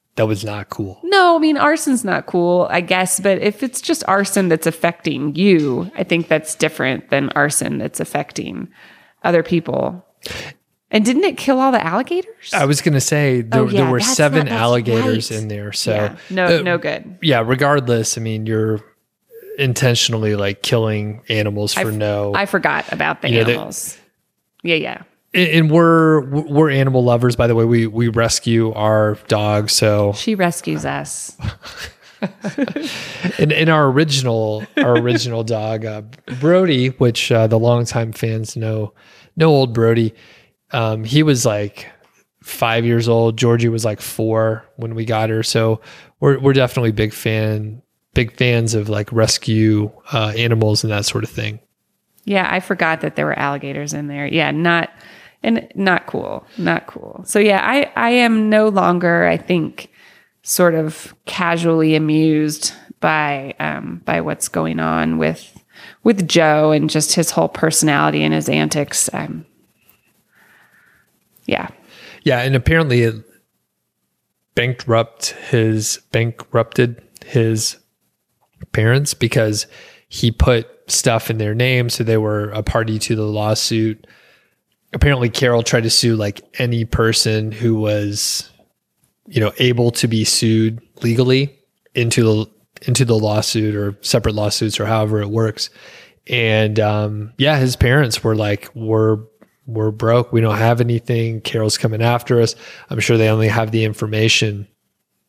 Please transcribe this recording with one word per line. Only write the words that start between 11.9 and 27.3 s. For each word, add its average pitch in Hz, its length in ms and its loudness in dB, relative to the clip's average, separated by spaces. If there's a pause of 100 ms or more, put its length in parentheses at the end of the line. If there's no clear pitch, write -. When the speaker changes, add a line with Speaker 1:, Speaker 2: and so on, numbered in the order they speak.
Speaker 1:
I 135 100 2
was 143 160 2
gonna 147 200 2
say 139 420 0
there, 113 200 0
Speaker 2:
Oh, - 40 2
Speaker 1:
there 202 180 2
Speaker 2:
yeah, 127 60 2
Speaker 1:
were 123 80 2
Speaker 2:
that's 233 160 0
Speaker 1:
seven 151 300 2
Speaker 2:
not, 139 60 -4
that's 113 120 -2
Speaker 1:
alligators 113 680 0
Speaker 2:
right. 110 100 -4
Speaker 1:
in 107 80 -6
there. 104 240 -8
So, - 220 -4
Speaker 2:
Yeah. 104 220 -2 (140)
No, 185 140 0 (140)
Speaker 1:
uh, 147 40 -2
Speaker 2:
no 175 160 0
good. - 440 -8
Speaker 1:
yeah, 139 220 2
regardless, 127 720 0
I 117 40 -8
mean, 110 260 -4
you're 110 340 0 (760)
intentionally, 120 800 0
like, 101 260 -4
killing 107 680 -2
animals 104 480 -2
Speaker 2:
I 95 60 0
Speaker 1:
for 107 80 -2
Speaker 2:
f-, 107 60 -4
Speaker 1:
no 104 380 -2
Speaker 2:
I 196 120 0
forgot 156 460 -2
about 151 300 -4
the - 80 -2
Speaker 1:
you 120 80 2
know, 113 60 4
they 117 100 2
Speaker 2:
animals. - 440 -10 (640)
Yeah, 170 140 0
yeah. - 260 -8 (320)
Speaker 1:
And, 180 160 2
and 160 200 4
we're, 160 540 4
we're 147 460 0
animal 135 340 2
lovers, 120 320 2